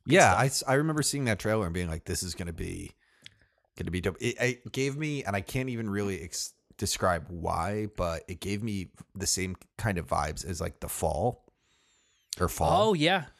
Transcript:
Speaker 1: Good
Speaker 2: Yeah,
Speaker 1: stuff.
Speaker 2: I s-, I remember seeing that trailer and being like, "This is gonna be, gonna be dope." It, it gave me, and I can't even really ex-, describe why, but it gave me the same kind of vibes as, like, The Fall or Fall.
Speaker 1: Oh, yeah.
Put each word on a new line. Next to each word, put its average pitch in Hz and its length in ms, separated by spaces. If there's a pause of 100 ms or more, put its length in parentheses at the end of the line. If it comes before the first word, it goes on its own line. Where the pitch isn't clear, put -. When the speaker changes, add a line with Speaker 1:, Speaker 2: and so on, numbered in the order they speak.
Speaker 1:
Good 139 100
Speaker 2:
Yeah, 147 160
Speaker 1:
stuff. 95 100
Speaker 2:
I 131 60
s-, - 200
I 135 60
remember 151 300
seeing 143 220
that 110 140
trailer 107 260
and 82 80
being 90 140
like, 80 160
"This 90 180
is 90 140
gonna 87 160
be, 85 400 (880)
gonna 87 140
be 90 100
dope." 90 180
It, 117 220
it 123 320
gave 139 240
me, 147 260
and 101 140
I 98 40
can't 131 280
even 113 200
really 98 320
ex-, - 320 (240)
describe 87 520
why, 87 580 (100)
but 82 320
it 90 120
gave 101 220
me 101 260 (260)
the 95 120
same 92 280 (220)
kind 101 200
of 80 100
vibes 76 380
as, 82 160
like, 82 180
The - 80
Fall 85 560 (960)
or 90 80
Fall. 180 420
Speaker 1:
Oh, 208 40
yeah. 165 320 (140)